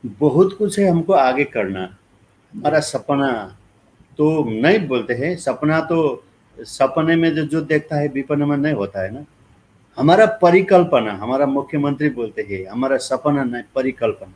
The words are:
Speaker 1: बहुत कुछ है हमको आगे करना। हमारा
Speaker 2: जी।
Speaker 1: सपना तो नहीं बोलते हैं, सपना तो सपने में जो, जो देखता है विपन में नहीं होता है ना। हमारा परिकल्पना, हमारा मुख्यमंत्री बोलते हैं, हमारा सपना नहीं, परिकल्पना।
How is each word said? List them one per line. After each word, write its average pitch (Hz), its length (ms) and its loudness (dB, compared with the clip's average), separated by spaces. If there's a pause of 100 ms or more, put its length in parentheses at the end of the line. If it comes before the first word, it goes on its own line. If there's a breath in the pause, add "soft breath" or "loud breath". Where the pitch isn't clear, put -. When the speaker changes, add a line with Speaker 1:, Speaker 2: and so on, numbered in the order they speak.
Speaker 1:
बहुत 147 520 2
कुछ 202 220 -2
है 190 120 4
हमको 165 220 0
आगे 135 300 2
करना। 95 540 -6 (560)
हमारा 147 260 0
Speaker 2:
जी। 151 120 -6
Speaker 1:
सपना 131 680 -4 (600)
तो 151 320 0
नहीं 151 380 2
बोलते 120 260 -2
हैं, 147 220 -4
सपना 151 460 -2
तो 156 420 -2 (360)
सपने 156 560 0
में 165 200 2
जो, 156 100 -2
जो 156 160 -2
देखता 151 340 -2
है 147 120 -2
विपन 139 360 -2
में 143 140 0
नहीं 147 160 0
होता 98 300 -4
है 98 80 -6
ना। 143 140 -14 (720)
हमारा 156 280 6
परिकल्पना, 175 840 4
हमारा 120 340 -2
मुख्यमंत्री 143 640 -2
बोलते 117 320 -6
हैं, 98 260 -8
हमारा 131 300 -2
सपना 135 460 -2
नहीं, 120 200 -6 (120)
परिकल्पना। 127 600 -4